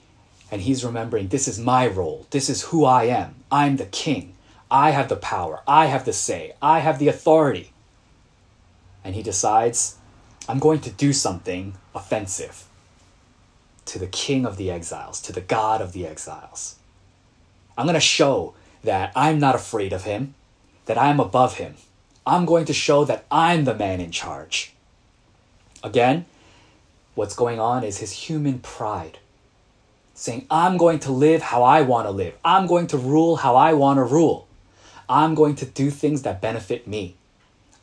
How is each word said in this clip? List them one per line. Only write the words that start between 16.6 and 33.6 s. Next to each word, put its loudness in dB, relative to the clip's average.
I'm -4
gonna 2
show 0
that -2
I'm 2
not 4
afraid -4
of -8
him, -6
that -2
I'm 2
above 2
him. -12
I'm 2
going 2
to -4
show 2
that -4
I'm 4
the 0
man -4
in -10
charge." -10
Again, 2
what's -4
going -2
on 0
is -8
his -10
human -4
pride, -10
saying, -10
"I'm 2
going 4
to -6
live 4
how 0
I 6
wanna 0
live. -6
I'm 2
going 2
to -2
rule 2
how 2
I 6